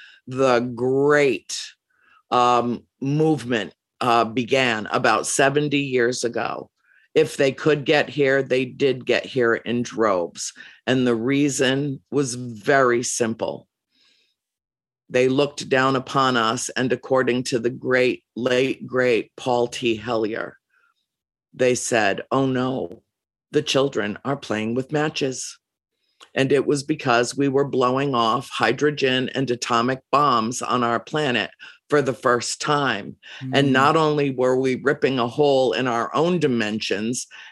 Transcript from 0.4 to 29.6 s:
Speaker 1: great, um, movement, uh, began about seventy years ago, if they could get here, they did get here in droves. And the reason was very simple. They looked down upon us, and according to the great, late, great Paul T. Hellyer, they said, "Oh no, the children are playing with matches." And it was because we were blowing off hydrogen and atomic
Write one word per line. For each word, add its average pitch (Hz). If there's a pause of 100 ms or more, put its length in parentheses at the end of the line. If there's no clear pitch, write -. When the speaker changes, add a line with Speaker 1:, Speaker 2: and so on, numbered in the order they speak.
Speaker 1:
great, 131 (720)
um, 120 (180)
movement, 131 (300)
uh, 117
began 117
about 113
seventy 143
years 127
ago, 113 (460)
if 156
they 139
could 147
get 147
here, 135
they 127
did 127
get 113
here 117
in 120
droves. 104 (340)
And 127
the 120
reason 135
was 127
very 123
simple. 110 (1400)
They 127
looked 139
down 135
upon 127
us, 113
and 123
according 127
to 123
the 120
great, 127 (100)
late, 127
great 123
Paul 120
T. 117
Hellyer, 110 (960)
they 127
said, 104 (100)
"Oh 135
no, 127 (500)
the 147
children 131
are 139
playing 110
with 131
matches." 147 (760)
And 135
it 135
was 143
because 123
we 139
were 139
blowing 131
off 117
hydrogen 131
and 131
atomic 123 (100)